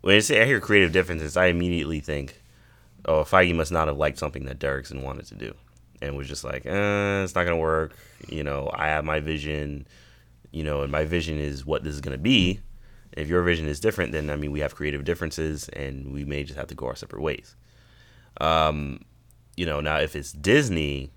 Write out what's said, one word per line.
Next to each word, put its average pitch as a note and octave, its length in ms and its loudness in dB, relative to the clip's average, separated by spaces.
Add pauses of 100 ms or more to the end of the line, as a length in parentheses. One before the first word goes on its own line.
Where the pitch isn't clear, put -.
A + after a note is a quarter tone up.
when G2 140 6
I G#2+ 60 10
say, G#2+ 200 4
I A#2+ 40 8
hear C3 140 4
creative F#2+ 320 6
differences, E2+ 460 0
I F#2 80 6
immediately E2+ 540 2
think, C#2+ 420 -6 (640)
"Oh, D#2 180 4
Feige F2+ 300 6
must D#2+ 180 0
not D#2+ 160 2
have D2 100 -2
liked D2 200 0
something C#2 280 -6
that C2+ 120 -8
Derrickson C2+ 460 -4
wanted C#2 240 -10
to - 80 -20
do," G#1 180 -10 (480)
and C#2+ 160 -6
was C#2+ 100 -8
just C#2 160 -10
like, C2 220 -8
"Eh, G2+ 580 0
it's F2+ 120 -6
not F2+ 80 2
gonna E2+ 140 2
work. D#2+ 380 0 (320)
You D2+ 160 -6
know, C#2+ 300 -4
I - 140 -2
have D#2 180 0
my D#2 140 0
vision, D2 680 -4 (640)
you D#2 140 -8
know, D2 180 -2
and C#2 100 -2
my D#2 140 2
vision D#2+ 320 -2
is C#2+ 260 -6
what D2 200 -2
this D2 100 -6
is C#2+ 80 -8
gonna C2+ 160 -6
be. F#2 420 4 (520)
If D2+ 160 -6
your F2 160 2
vision E2 240 2
is C#2+ 120 -4
different, G2 340 0
then, D2+ 180 -2
I D2 40 -2
mean, D2 160 -4
we D2 100 -2
have D2 120 -4
creative C#2+ 300 -4
differences, D#2 680 -4
and C2+ 420 -10
we C#2+ 140 -6
may C#2+ 180 -4
just C#2+ 140 -12
have C#2 120 -8
to C#2 60 -14
go B1+ 120 -8
our B1 80 -6
separate - 260 -12
ways." - 340 -6 (840)
Um, D#2 680 0 (500)
you F2+ 120 -2
know, D2+ 120 -2
now D2+ 200 0
if D2+ 160 -2
it's C#2+ 160 -8
Disney D#2 840 2